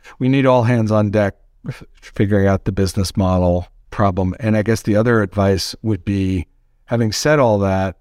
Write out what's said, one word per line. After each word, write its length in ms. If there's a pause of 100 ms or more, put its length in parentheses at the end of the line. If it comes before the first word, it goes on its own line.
(200)
we 100
need 160
all 180
hands 280
on 180
deck 260 (320)
f-, 160 (100)
figuring 540
out 160
the 80
business 460
model 500 (240)
problem. 480
And 160
I 60
guess 220
the 120
other 260
advice 600
would 240
be, 420 (380)
having 260
said 280
all 200
that, 420